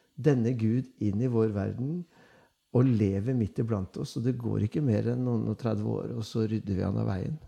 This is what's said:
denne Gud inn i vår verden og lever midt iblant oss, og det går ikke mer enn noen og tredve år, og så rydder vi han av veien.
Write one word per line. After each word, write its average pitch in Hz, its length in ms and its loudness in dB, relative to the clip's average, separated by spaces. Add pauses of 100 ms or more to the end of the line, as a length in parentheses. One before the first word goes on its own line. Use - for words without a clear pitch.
(200)
denne 127 380 4
Gud 113 280 2 (140)
inn 104 220 0
i 131 60 2
vår 110 260 2
verden 117 520 -4 (680)
og 123 120 6
lever 104 500 2
midt 113 240 -2
iblant 110 380 -2
oss, 143 200 -8
og 120 60 -4
det 123 140 0
går 107 260 0
ikke 151 200 0
mer 107 200 2
enn 123 200 -2
noen 117 240 0
og 107 100 -2
tredve 107 280 -2
år, 110 320 -4
og 110 60 -6
så 110 240 -2
rydder 104 280 -2
vi 92 60 0
han 95 160 0
av 110 100 0
veien. 104 300 -4 (100)